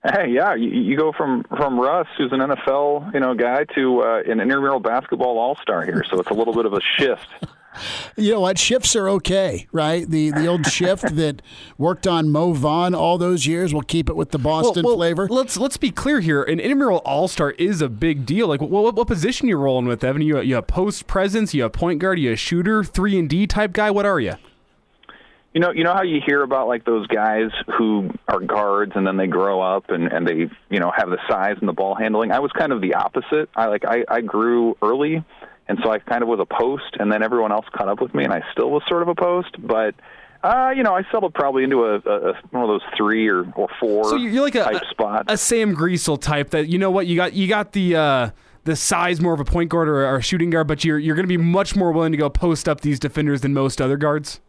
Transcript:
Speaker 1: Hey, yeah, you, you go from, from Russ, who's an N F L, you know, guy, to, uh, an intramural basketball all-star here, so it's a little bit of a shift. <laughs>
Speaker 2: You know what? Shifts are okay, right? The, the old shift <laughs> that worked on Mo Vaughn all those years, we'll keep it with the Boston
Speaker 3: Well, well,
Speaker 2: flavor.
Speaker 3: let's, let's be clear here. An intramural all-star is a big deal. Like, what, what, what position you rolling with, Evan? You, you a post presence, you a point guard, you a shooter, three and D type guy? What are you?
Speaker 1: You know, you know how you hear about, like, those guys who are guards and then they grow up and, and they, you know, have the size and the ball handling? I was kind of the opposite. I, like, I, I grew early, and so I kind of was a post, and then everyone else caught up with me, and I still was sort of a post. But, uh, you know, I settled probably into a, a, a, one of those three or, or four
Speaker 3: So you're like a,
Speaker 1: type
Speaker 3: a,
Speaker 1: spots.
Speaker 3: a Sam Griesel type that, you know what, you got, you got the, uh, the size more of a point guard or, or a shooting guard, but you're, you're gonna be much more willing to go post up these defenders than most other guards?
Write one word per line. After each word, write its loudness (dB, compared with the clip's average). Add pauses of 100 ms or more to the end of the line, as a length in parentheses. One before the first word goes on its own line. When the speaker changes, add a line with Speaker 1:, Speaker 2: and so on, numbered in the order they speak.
Speaker 1:
Hey, 2
yeah, 4
you, 0
you 0
go 2
from, -2
from 0
Russ, 2 (100)
who's -2
an 0
N 0
F -2
L, 0
you 0
know, 2
guy, 0 (100)
to, 2
uh, 2
an 0
intramural 0
basketball -2
all-star -2
here, -2
so 0
it's -4
a 0
little 0
bit 2
of 0
a 0 (160)
shift. 0 (140)
<laughs> -10 (680)
Speaker 2:
You 2
know 2
what? 0
Shifts 2
are 0
okay, 0
right? 0
The, 0
the 0
old 0
shift 0
<laughs> -
that -2 (360)
worked -2
on 2
Mo 2
Vaughn 0
all 2
those 0
years, 0
we'll -2
keep -2
it -4
with -4
the -2
Boston 2
Speaker 3:
Well, 4
well, 2
Speaker 2:
flavor. 0
Speaker 3:
let's, 0
let's -2
be 0
clear 0
here. 2
An -2
intramural 2
all-star 0
is -2
a 0
big -2
deal. 0
Like, 0
what, -4
what, 2
what 0
position -2
you 2
rolling 0
with, -2
Evan? 0
You, 0
you 0
a 0
post -4
presence, 0
you 2
a 0
point -2
guard, 0
you 0
a 0
shooter, 0
three 0
and 0
D 2
type 0
guy? 0
What 0
are 2
you? -2 (1200)
Speaker 1:
You 2
know, 2
you 0
know 2
how 2
you 0
hear 2
about, 0
like, -2
those 0
guys 0 (260)
who 2 (180)
are 0
guards 0
and 0
then 0
they 0
grow 2
up -2
and, 0
and -2
they, 0 (220)
you 0
know, 0
have 0
the -2 (100)
size 0
and -2
the -4
ball -2
handling? 0
I 2
was -2
kind -2
of -2
the 0
opposite. -2
I, 0
like, -2
I, 0
I 0
grew 2
early, 0 (440)
and -2
so 2
I 0
kind -2
of 0
was 0
a 2
post, -2
and 0
then 0
everyone 0
else -2
caught -4
up -2
with -4
me, 0
and 0
I -2 (100)
still 0
was 0
sort 0
of 0
a 0
post. -2
But, 0 (480)
uh, 2
you 0
know, 2
I 0
settled -2
probably 2
into 2
a, 2
a, 0
a, -2 (160)
one -2
of 0
those 2 (160)
three 2
or, 2
or -4 (120)
four 0
Speaker 3:
So 0
you're 0
like 0
a, 2
Speaker 1:
type 0
Speaker 3:
a, -12
Speaker 1:
spots. -2
Speaker 3:
a 0
Sam 0
Griesel 0
type -2
that, 0
you 0
know 2
what, 2
you 0
got, 0
you 0
got -2
the, 2
uh, 2 (340)
the -2
size 0
more 2
of -4
a -2
point 0
guard 2
or, 2
or 0
a 0
shooting 0
guard, 2
but -2
you're, 2
you're 0
gonna 0
be 2
much 2
more 2
willing 2
to 0
go 2
post 0
up -2
these 0
defenders 0
than 0
most 0
other 0
guards? -2